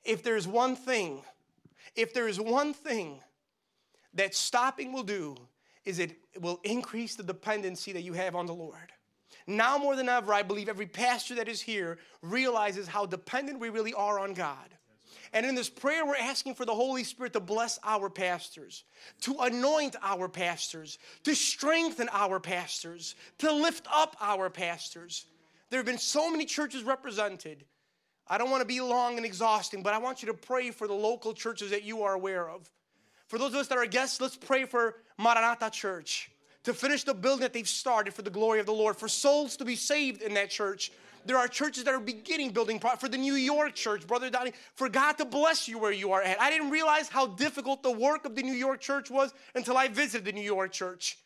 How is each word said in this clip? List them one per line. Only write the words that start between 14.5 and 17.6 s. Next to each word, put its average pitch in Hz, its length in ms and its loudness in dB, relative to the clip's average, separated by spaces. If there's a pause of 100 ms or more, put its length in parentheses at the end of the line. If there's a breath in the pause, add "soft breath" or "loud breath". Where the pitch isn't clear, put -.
And 226 140 2
in 269 80 0
this 240 140 -2
prayer, 311 360 0
we're 285 100 0
asking 262 380 -4
for 254 100 -8
the 226 120 0
Holy 254 280 0
Spirit 247 300 -8
to 220 60 2
bless 220 440 -2